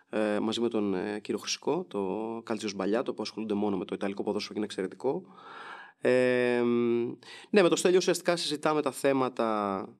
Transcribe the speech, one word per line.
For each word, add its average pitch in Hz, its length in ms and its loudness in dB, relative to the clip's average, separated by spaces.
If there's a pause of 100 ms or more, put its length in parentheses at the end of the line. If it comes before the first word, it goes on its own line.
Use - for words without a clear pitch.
(100)
ε, 107 280 0
μαζί 110 220 -2
με 117 80 2
τον, 104 260 0
ε, 104 260 -4
κύριο 104 200 -6
Χρυσικό, - 440 -4
το 104 180 -6 (440)
Calcio 107 300 -4
Sbagliato, 104 400 -2
που 110 60 -6
ασχολούνται 107 320 -6
μόνο 101 220 0
με 90 80 -4
το - 100 -6
ιταλικό 98 280 -4
ποδόσφαιρο 101 300 -4
και 101 60 -8
είναι 104 80 -2
εξαιρετικό. 123 560 -4 (800)
Ε, 123 640 4 (880)
ναι, 208 120 6
με 170 60 6
το 165 80 4
Στέλιο 185 220 6
ουσιαστικά 175 380 2
συζητάμε 151 460 0
τα 131 80 -2
θέματα 113 1000 2 (120)